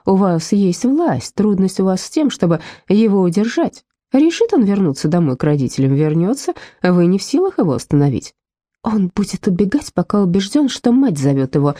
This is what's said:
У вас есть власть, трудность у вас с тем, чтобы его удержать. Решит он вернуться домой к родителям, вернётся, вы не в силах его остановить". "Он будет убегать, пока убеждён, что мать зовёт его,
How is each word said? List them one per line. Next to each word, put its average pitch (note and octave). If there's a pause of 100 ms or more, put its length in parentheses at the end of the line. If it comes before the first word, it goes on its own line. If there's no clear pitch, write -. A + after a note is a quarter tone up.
У F#3+
вас F3+
есть G3
власть, C4
трудность G3+
у F#3+
вас F#3
с -
тем, D4+
чтобы E3 (280)
его G3+
удержать. G3+ (280)
Решит E4
он C#4
вернуться F#3+
домой D#3
к -
родителям, C3+
вернётся, E3 (280)
вы F3+
не F#3+
в -
силах F#4
его F3
остановить". C#3+ (480)
"Он G#3+
будет -
убегать, G3
пока F#3+
убеждён, G3
что A#3+
мать B3+
зовёт C3+
его, C#3+